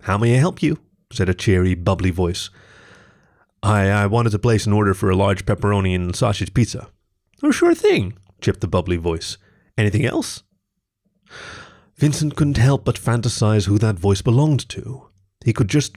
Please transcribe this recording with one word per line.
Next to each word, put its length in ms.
how 160
may 160
I 40
help 220
you?" 200
said 160
a 60
cheery, 420
bubbly 340
voice. 400
"I, 280
I 160
wanted 240
to 100
place 260
an 60
order 200
for 160
a 80
large 300
pepperoni 480
and 220
sausage 360
pizza." 360
"Oh, 80
sure 220
thing," 400
chipped 220
the 80
bubbly 300
voice. 400
"Anything 260
else?" 380
Vincent 400
couldn't 220
help 260
but 140
fantasize 640
who 140
that 200
voice 220
belonged 480
to. 380
He 120
could 140
just 280